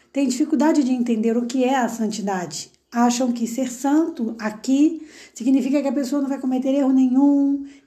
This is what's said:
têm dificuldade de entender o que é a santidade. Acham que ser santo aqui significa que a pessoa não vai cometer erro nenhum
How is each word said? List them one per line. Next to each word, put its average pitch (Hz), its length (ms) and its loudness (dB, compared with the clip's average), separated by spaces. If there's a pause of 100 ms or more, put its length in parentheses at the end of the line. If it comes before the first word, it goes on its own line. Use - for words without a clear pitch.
(140)
têm 277 160 0
dificuldade 294 520 2
de 254 120 2
entender 226 420 0
o 240 100 -2
que 254 200 0
é 262 100 2
a 240 140 0
santidade. 190 800 -6 (180)
Acham 240 440 0
que 233 120 -4
ser 262 240 -4
santo 277 720 -2
aqui 277 680 0 (280)
significa 269 480 0
que 269 80 0
a 247 40 -4
pessoa 277 280 -2
não 269 80 -4
vai 269 100 -4
cometer 262 340 -2
erro 269 200 2
nenhum 277 720 4 (220)